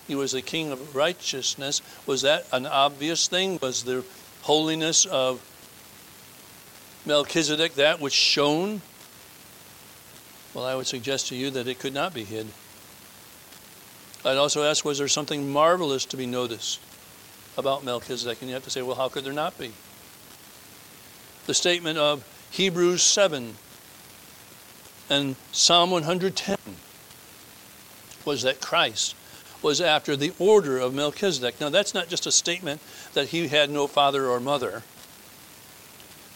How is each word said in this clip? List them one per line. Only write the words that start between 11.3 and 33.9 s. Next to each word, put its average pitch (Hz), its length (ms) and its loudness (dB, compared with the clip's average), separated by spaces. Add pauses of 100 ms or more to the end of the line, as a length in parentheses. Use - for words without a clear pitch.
you 131 160 -4
that 127 180 -4
it 127 100 -8
could 135 140 -6
not 160 200 -4
be 117 120 -8
hid. 110 220 -8 (1800)
I'd 131 100 2
also 147 280 2
ask, 151 200 2
was 147 140 -2
there 143 100 -2
something 143 420 -2
marvelous 151 560 4
to - 120 -10
be 131 80 -4
noticed 123 560 -4 (760)
about 139 300 -2
Melchizedek? 120 560 -6
And 127 80 -10
you 127 60 -6
have 131 100 -10
to - 40 -12
say, 131 120 -6
"Well, 127 140 -4
how 127 120 -2
could 135 160 -6
there 135 80 -8
not 151 260 -6
be?" 123 140 -10 (1700)
The - 80 -4
statement 170 460 0
of 147 260 2 (240)
Hebrews 175 540 2
seven 139 520 2 (1500)
and 143 260 -2 (160)
Psalm 175 400 4
one 175 120 2
hundred 180 320 0
ten 196 220 -4 (1700)
was 143 160 -2
that 127 200 0
Christ - 520 0 (480)
was 151 180 2
after 151 360 2
the 143 240 -2
order 175 400 6
of 127 160 0
Melchizedek. 143 640 -2
Now, 151 80 -2
that's 180 240 2
not 175 160 -4
just 175 160 -4
a 151 60 -2
statement 170 500 -2 (320)
that 139 160 0
he 165 200 0
had 147 200 4
no 147 160 0
father 139 420 4